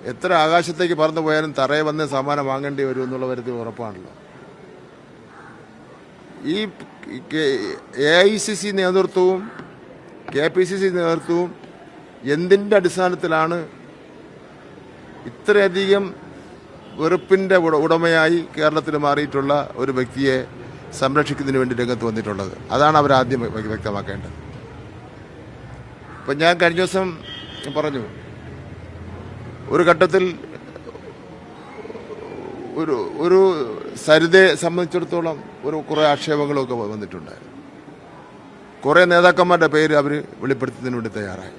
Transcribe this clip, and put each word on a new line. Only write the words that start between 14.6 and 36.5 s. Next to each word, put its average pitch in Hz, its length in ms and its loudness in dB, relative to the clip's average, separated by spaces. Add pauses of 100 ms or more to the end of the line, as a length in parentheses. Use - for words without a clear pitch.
ഇത്രയധികം 196 760 2 (1000)
വെറുപ്പിൻ്റെ 185 640 2
ഉട-, 156 200 2
ഉടമയായി 165 540 4 (180)
കേരളത്തിൽ 151 480 0
മാറിയിട്ടുള്ള 143 480 0 (280)
ഒരു 135 100 -2
വ്യക്തിയെ 131 440 0 (680)
സംരക്ഷിക്കുന്നതിന് 135 600 0
വേണ്ടി 123 200 0
രംഗത്ത് 123 280 -2
വന്നിട്ടുള്ളത്? 101 420 -4 (240)
അതാണ് 151 220 6
അവർ 143 220 4
ആദ്യം 123 220 0 (120)
വ്യ-, 107 200 -6
വ്യക്തമാക്കേണ്ടത്. 101 640 -8 (1800)
ഇപ്പം 139 240 -4
ഞാൻ 170 180 6
കഴിഞ്ഞ 170 220 2
ദിവസം 190 240 -2 (680)
പറഞ്ഞു, 147 260 -4 (1700)
ഒരു 165 100 4
ഘട്ടത്തിൽ 170 400 4 (2500)
ഒരു, 156 140 0 (280)
ഒരു 185 160 6 (640)
സരിതയെ 165 580 8
സംബന്ധിച്ചിടത്തോളം 170 760 -2 (300)
ഒരു 156 100 -4 (120)
കുറേ 151 140 2 (100)
ആക്ഷേപങ്ങളൊക്കെ 143 680 0